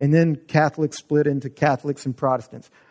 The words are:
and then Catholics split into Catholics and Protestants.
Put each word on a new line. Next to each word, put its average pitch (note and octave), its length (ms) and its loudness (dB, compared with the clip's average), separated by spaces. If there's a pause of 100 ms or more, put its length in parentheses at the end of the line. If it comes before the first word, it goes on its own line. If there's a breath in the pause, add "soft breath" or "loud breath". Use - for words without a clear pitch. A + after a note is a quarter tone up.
and C#3+ 120 4
then E3 220 4
Catholics D#3 600 -2
split D3 300 0
into C3+ 220 -4
Catholics C#3+ 560 -2
and B2+ 120 -6
Protestants. B2+ 520 -6 (220 soft breath)